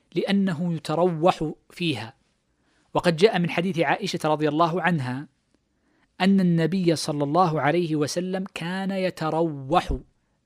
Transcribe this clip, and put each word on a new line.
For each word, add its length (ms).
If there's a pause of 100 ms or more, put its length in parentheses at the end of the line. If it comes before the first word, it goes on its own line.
(160)
لأنه 580
يتروح 800 (180)
فيها، 440 (800)
وقد 220
جاء 240
من 100
حديث 300
عائشة 460
رضي 240
الله 320
عنها 460 (920)
أن 180
النبي 560
صلى 280
الله 380
عليه 340
وسلم 580
كان 380
يتروح 1080 (460)